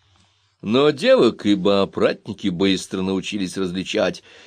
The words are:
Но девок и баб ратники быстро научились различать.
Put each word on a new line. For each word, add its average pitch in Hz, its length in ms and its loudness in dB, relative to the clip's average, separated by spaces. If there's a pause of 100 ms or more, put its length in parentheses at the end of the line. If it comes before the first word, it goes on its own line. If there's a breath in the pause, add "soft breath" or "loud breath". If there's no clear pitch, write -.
(600)
Но 127 300 2
девок 151 560 2
и 104 80 4
баб 98 420 0
ратники 104 520 -4
быстро 95 540 -2
научились 95 540 -4
различать. 92 680 -4 (220 loud breath)